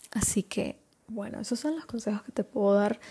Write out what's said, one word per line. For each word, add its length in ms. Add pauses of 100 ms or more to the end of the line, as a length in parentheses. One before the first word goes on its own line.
(120)
así 320
que, 340 (300)
bueno, 320
esos 200
son 160
los 100
consejos 380
que 80
te 120
puedo 320
dar 240 (120)